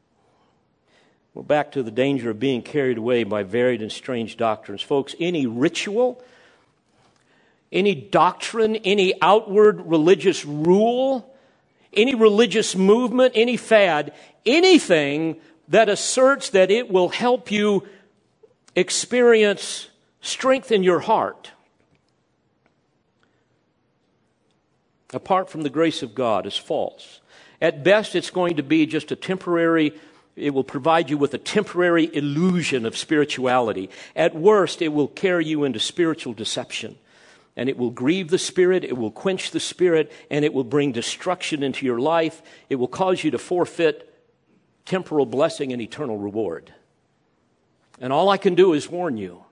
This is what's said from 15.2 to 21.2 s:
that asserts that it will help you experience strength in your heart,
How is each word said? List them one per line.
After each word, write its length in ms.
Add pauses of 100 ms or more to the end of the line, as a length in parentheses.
that 200
asserts 640
that 180
it 220
will 200
help 420
you 340 (880)
experience 1120 (320)
strength 520
in 100
your 160
heart, 540 (3500)